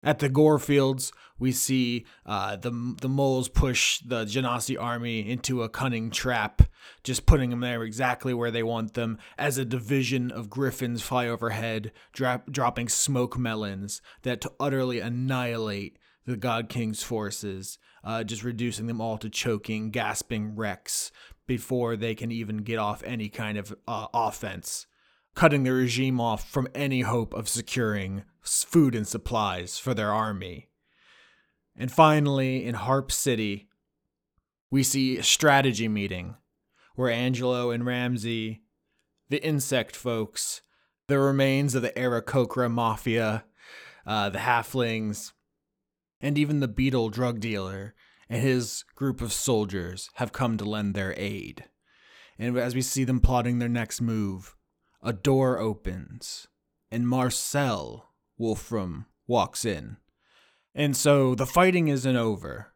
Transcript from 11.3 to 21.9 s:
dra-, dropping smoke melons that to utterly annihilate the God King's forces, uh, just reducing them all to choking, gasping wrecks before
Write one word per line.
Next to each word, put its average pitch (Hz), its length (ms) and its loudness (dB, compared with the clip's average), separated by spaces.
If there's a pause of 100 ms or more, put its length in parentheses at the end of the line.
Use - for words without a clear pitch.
dra-, 123 380 0
dropping 120 380 0
smoke 123 480 0
melons 104 640 -4 (220)
that 123 200 -4
to - 180 -8
utterly 131 400 0
annihilate 117 1000 -2 (260)
the 123 120 -4
God 113 320 -2
King's 110 340 -4
forces, 101 760 -6 (240)
uh, 113 220 -4
just 107 200 -8
reducing 117 420 -4
them 117 140 -4
all 110 180 -4
to 110 100 -8
choking, 110 600 -2
gasping 107 680 -4
wrecks - 540 -4 (360)
before 120 500 -2